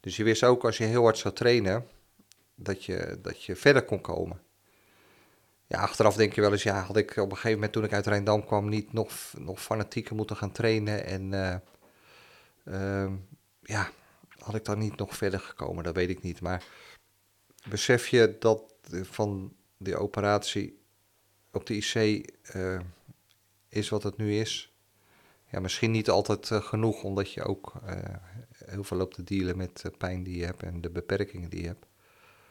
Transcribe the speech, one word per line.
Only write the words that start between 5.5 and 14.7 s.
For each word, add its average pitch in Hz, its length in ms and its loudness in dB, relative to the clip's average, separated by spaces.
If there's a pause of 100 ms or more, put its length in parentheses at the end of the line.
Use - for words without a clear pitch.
Ja, - 140 -4
achteraf 104 360 4
denk 104 180 4
je - 60 0
wel 104 120 6
eens, 101 100 2
"Ja, 98 180 2
had 95 160 -2
ik 104 200 2
op 98 140 0
een 95 60 -8
gegeven 113 160 0
moment 104 200 0
toen 110 120 0
ik 104 80 -2
uit 104 140 0
Rijndam 104 400 2
kwam 104 220 2
niet 107 240 -2
nog, 113 200 -2 (260)
nog 87 240 -10
fanatieker 110 520 -4
moeten 107 220 -4
gaan 101 160 -6
trainen?" 107 520 0
En, 95 300 -4
eh, 92 220 0 (1080)
ehm, 98 480 -2 (500)
ja, - 280 -4 (480)
had - 160 -10
ik 110 100 -4
dan 104 140 -2